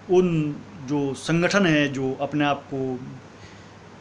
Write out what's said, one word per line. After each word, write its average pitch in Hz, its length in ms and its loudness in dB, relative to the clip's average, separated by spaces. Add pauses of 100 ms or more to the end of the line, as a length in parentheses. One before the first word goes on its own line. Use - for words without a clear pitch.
(120)
उन 165 440 2 (300)
जो 139 280 -2
संगठन 175 520 2
है, 151 220 4
जो 131 340 -2
अपने 147 240 0
आप 143 180 0 (100)
को 131 260 -4 (1000)